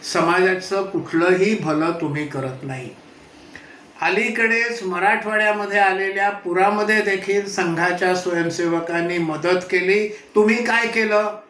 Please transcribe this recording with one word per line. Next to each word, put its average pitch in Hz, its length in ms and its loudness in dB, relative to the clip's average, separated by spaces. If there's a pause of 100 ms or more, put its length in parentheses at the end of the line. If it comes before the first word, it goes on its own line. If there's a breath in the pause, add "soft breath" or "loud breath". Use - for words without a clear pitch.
(120)
समाजाचं 185 680 2
कुठलंही 185 760 2
भलं 156 320 0
तुम्ही 151 360 -4
करत 131 360 -8
नाही. 131 260 -10 (1120 loud breath)
अलीकडेच 226 800 0
मराठवाड्यामध्ये 208 960 0
आलेल्या 196 520 2
पुरामध्ये 208 720 2
देखील 196 460 -2
संघाच्या 175 680 0
स्वयंसेवकांनी 170 1040 -2
मदत 165 400 0 (120)
केली. 190 380 2
तुम्ही 220 560 2
काय 233 220 0
केलं? 214 500 0 (140)